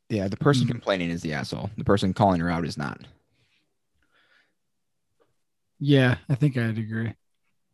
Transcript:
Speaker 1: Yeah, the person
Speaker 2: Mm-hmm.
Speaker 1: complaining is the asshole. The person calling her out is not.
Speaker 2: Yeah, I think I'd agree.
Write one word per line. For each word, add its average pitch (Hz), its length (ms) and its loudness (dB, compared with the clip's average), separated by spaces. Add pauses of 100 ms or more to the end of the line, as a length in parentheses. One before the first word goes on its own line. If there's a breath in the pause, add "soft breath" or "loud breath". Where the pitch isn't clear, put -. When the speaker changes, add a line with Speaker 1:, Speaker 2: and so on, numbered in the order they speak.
Speaker 1:
Yeah, 98 200 -2
the 101 100 -4
person 135 260 4
Speaker 2:
Mm-hmm. 117 140 0
Speaker 1:
complaining 90 320 -2
is 85 100 -6
the 78 140 -6
asshole. - 420 -8
The - 80 -8
person 98 300 2
calling 95 260 4
her 85 80 -2
out 85 160 -2
is 73 140 -8
not. 69 240 -8 (2750)
Speaker 2:
Yeah, 135 380 4 (140)
I 143 40 2
think 131 220 0
I'd 113 220 -2
agree. 113 340 -4 (600)